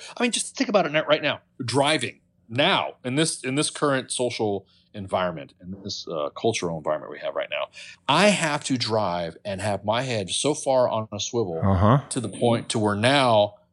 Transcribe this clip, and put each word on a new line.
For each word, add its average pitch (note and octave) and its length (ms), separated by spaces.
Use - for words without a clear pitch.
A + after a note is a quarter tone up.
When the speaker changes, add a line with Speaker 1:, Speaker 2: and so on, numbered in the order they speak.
Speaker 1:
I - 60
mean, B3 100
just - 240
think C4+ 140
about F#3+ 160
it D3 60
now, D3+ 140
right D3+ 160
now. C3 180
Driving C3+ 560
now C3+ 460
in B2+ 120
this, D#3+ 260
in C3+ 140
this D3 140
current C3+ 420
social A2 540
environment, F#2 680
in F2+ 220
this, - 240
uh, D2+ 240
cultural F2+ 480
environment D2+ 320
we D2 80
have D2+ 160
right C#2 160
now, D2 160
I E3+ 200
have D3+ 360
to C3 140
drive G2 680
and G2 160
have G2 240
my A2 180
head A2 280
so D3 240
far C3 340
on A2 240
a G#2 60
swivel F2+ 440
Speaker 2:
Uh-huh. G2+ 480
Speaker 1:
to C#3+ 100
the A2+ 80
point A#2 400
to A#2+ 100
where G#2 160
now A2+ 600